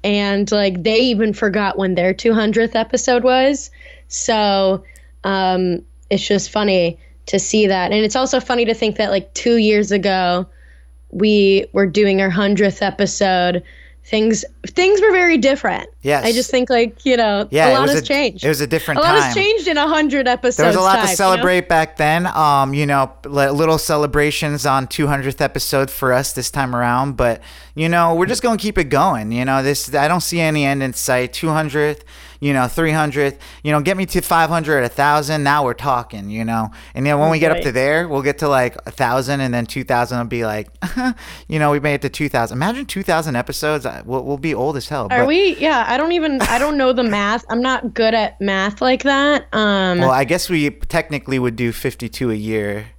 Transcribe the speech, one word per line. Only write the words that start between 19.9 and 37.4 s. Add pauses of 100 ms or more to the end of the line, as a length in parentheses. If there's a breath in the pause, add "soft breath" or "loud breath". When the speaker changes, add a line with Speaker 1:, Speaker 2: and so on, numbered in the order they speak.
Speaker 1:
episodes
Speaker 2:
There
was
a
lot
Speaker 1:
time,
Speaker 2:
to
Speaker 1:
you
know?
Speaker 2:
celebrate
back
then.
Um,
you
know, (140)
li-,
little
celebrations
on
two
hundredth
episode
for
us
this
time
around.
But, (320 loud breath)
you
know,
we're
just
gonna
keep
it
going.
You
know,
this,
I
don't
see
any
end
in
sight.
Two
hundredth, (380 loud breath)
you
know,
three
hundredth, (240 loud breath)
you
know,
get
me
to
five
hundred,
a
thousand,
now
we're
talking,
you
know. (220 loud breath)
And
then
when
we
get